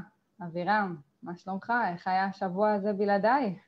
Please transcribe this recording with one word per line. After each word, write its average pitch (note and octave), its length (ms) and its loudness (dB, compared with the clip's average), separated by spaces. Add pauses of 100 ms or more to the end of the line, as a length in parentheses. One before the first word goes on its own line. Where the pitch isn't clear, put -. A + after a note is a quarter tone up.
(420)
אבירם, F3 540 -2 (260)
מה F3 140 -10
שלומך? F#3+ 360 -6 (200)
איך F3 160 -6
היה F#3 160 2
השבוע G3 480 0
הזה G#3 200 0
בלעדיי? G3+ 640 2 (120)